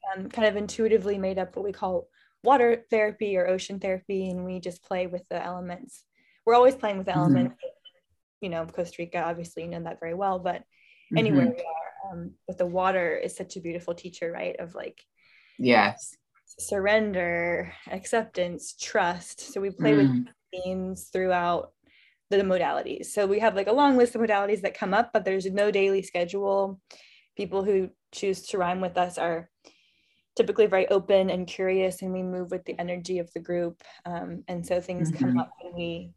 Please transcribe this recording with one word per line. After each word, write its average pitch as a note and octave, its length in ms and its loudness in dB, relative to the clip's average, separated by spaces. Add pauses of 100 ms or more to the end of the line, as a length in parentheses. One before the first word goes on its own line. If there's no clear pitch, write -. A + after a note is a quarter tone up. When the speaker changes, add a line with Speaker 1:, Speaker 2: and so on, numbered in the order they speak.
(160)
Speaker 1:
Um, F#3+ 140 -10
kind A3 180 2
of G3+ 80 2
intuitively G#3 600 2
made F#3+ 200 -2
up - 200 -6
what F#3+ 80 -6
we G3 80 -4
call F#3 340 -4 (340)
water A#3 480 6
therapy G#3+ 460 0
or F3+ 140 2
ocean F#3+ 320 -2
therapy, F#3+ 480 -4
and F3+ 160 -6
we F#3 160 -8
just F3 200 -10
play F#3 260 -4
with F3+ 220 -8
the F3 140 -6
elements. F3+ 640 -10 (400)
We're A3+ 100 6
always B3+ 200 8
playing G#3 220 -2
with F#3 100 -4
the F#3 40 -2
Speaker 2:
Mm-hmm. F3 240 6
Speaker 1:
elements. B2 200 2 (840)
You G3+ 80 -8
know, E3 180 -4
Costa E3+ 340 -6
Rica, E3+ 240 -6
obviously, E3+ 400 -8
you E3+ 60 -10
know E3+ 140 -8
that E3 160 -10
very E3 140 -6
well, F#3+ 260 -2
but F3 240 -4 (540)
anywhere A#3+ 300 6
Speaker 2:
Mm-hmm. B3 100 0
Speaker 1:
we - 60 -8
are, E3+ 500 -10
um, F3 180 -12 (160)
but F3+ 100 -8
the F3+ 80 2
water F3+ 520 0
is - 180 -6
such F#3 220 -12
a F3+ 40 -12
beautiful E3+ 320 -6
teacher, F3 380 -8
right? F3+ 260 -6
Of, F3 160 -10
like, - 300 -14 (540)
Speaker 2:
Yes. A2 580 4 (440)
Speaker 1:
surrender, F3+ 1120 0 (180)
acceptance, F#3+ 800 -4
trust. F3+ 680 -4
So - 180 -8
we G3 120 -4
play D3+ 260 4
with C#3 100 8
Speaker 2:
Mm. B2 200 2 (260)
Speaker 1:
themes F#3 580 -6
throughout F3+ 600 0 (580)
the G3 60 4
modalities. F#3 680 0
So G3+ 220 -2
we G3+ 120 2
have, G#3+ 160 2
like, G3 120 0
a G#3 40 2
long C#4 260 6
list A#3+ 180 4
of A3+ 60 0
modalities G3+ 400 2
that F#3+ 160 -4
come F#3+ 160 -2
up, A#3 200 2
but F3+ 120 2
there's F#3+ 200 0
no G3+ 260 2
daily G3 300 2
schedule. G3 800 -2 (580)
People G3 260 -2
who F#3+ 280 2 (200)
choose F#3+ 360 -4
to G#3 100 -4
rhyme F3+ 240 0
with F3+ 160 -2
us F3+ 220 0
are E3+ 300 -2 (840)
typically G#3 300 4
very F#3+ 240 2
open F#3+ 400 4
and F3+ 180 -2
curious, F#3 540 -2
and F#3 100 -6
we F#3 120 -4
move F3+ 280 -6
with F3+ 140 -6
the - 140 -8
energy F3+ 400 -4
of E3+ 140 -6
the E3+ 60 -6
group. E3+ 420 -4 (240)
Um, F3 420 -8
and F3 180 -6
so F3+ 160 0
things F3 300 -2
come C3 180 0
Speaker 2:
Mm-hmm. B2 100 2
Speaker 1:
up - 120 -4 (120)
and F3 120 -14
we F3 420 -8